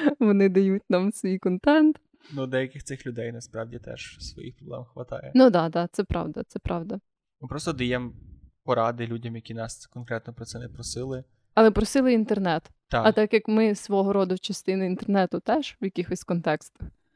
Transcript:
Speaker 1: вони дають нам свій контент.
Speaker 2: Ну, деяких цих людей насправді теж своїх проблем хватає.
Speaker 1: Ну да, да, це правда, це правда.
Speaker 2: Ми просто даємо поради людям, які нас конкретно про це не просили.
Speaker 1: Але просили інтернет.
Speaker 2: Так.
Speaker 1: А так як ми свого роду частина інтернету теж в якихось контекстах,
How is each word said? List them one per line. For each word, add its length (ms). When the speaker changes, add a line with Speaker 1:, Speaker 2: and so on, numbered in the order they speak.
Speaker 1:
вони 300
дають 400
нам 220
свій 280
контент. 600
Speaker 2:
Ну, 140
деяких 360
цих 220
людей 260
насправді 480
теж 400
своїх 380
проблем 280
хватає. 500
Speaker 1:
Ну 140
да, 200
да, 220
це 120
правда, 440
це 120
правда. 400
Speaker 2:
Ми 60
просто 260
даємо 400
поради 440
людям, 280
які 180
нас 340
конкретно 460
про 120
це 140
не 100
просили. 540
Speaker 1:
Але 180
просили 420
інтернет. 560
Speaker 2:
Так. 180
Speaker 1:
А 60
так 220
як 140
ми 280
свого 380
роду 240
частина 480
інтернету 540
теж 420
в 40
якихось 380
контекстах, 640